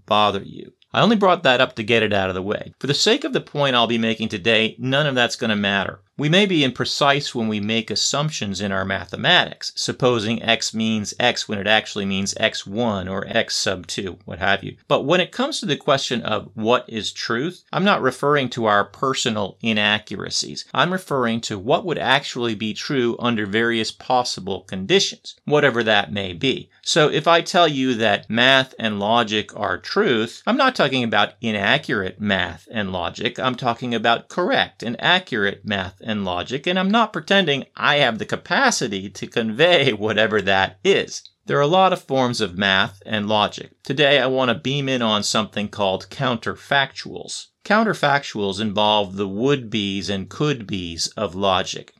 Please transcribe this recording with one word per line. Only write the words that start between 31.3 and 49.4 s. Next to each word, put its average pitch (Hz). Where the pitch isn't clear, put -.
inaccurate 110
math 90
and 101
logic. 90
I'm 127
talking 120
about 113
correct 180
and 117
accurate 123
math 98
and 104
logic, 92
and 180
I'm 190
not 214
pretending 160
I 135
have 120
the -
capacity 120
to -
convey 131
<laughs> -
whatever 104
that 95
is. 160
There 143
are 143
a 143
lot 185
of -
forms 123
of 90
math 98
and 104
logic. 104
Today 139
I 127
want 131
to 113
beam 135
in 131
on 107
something 104
called 95
counterfactuals. -
Counterfactuals 139
involve 104
the 101
would-bes 101